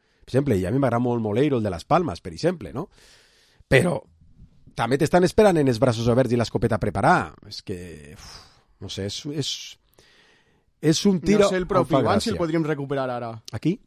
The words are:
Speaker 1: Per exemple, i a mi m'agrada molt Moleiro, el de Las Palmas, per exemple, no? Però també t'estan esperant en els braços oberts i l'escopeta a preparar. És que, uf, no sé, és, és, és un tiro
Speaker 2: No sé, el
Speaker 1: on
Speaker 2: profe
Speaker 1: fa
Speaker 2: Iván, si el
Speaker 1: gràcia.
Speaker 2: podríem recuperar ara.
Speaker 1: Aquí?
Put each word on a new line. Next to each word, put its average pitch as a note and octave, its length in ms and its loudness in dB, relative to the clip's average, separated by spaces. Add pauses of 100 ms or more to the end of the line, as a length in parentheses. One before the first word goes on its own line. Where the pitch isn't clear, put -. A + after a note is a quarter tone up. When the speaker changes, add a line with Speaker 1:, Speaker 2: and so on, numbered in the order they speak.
(240)
Speaker 1:
Per - 80 -16
exemple, C3+ 240 2
i F#2 100 0
a - 40 -2
mi B2+ 80 0
m'agrada A#2+ 240 0
molt A#2+ 200 0
Moleiro, A#2+ 360 0
el A2 40 0
de G#2 80 -2
Las E2+ 140 -8
Palmas, D3 360 0
per F2+ 120 -12
exemple, D3+ 400 -6
no? D3 160 -8 (800)
Però D3 320 2 (720)
també B2 240 0
t'estan F3+ 280 4
esperant F#3+ 340 4
en C3+ 80 4
els A2+ 100 2
braços A#2 300 2
oberts A#2+ 240 4
i A#2+ 60 2
l'escopeta A2 400 -2
a - 40 -4
preparar. G#2+ 520 0 (120)
És - 160 -16
que, E2 540 -14
uf, - 160 -20 (480)
no G2+ 80 -12
sé, G2 180 -6
és, - 140 -8 (100)
és, D3 200 -6 (1300)
és D#3 260 2
un F#3+ 140 4
tiro G3+ 240 4
Speaker 2:
No G3 60 2
sé, F#3 100 -2
el F3+ 80 -6
Speaker 1:
on - 0 -
Speaker 2:
profe F3+ 260 0
Speaker 1:
fa C3+ 60 4
Speaker 2:
Iván, G3+ 200 2
si A#3 100 -4
el G3 40 -2
Speaker 1:
gràcia. E3 60 -6
Speaker 2:
podríem E3 240 0
recuperar C#3 460 -4
ara. A#2+ 200 -6 (220)
Speaker 1:
Aquí? D#3+ 240 -2 (100)